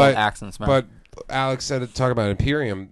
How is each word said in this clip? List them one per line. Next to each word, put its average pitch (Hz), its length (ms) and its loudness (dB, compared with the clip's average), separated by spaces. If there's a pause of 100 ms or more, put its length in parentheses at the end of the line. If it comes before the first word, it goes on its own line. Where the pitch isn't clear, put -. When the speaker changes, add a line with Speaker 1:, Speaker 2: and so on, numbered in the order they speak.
(140)
Speaker 1:
called - 20 -
Axe 107 260 0
and 98 120 -12
Smash. 107 120 -6
Speaker 2:
but 135 200 2 (420)
Alex 131 380 -4
said, 127 280 -6
talk 127 160 2
about 113 200 0
Imperium. 107 600 -2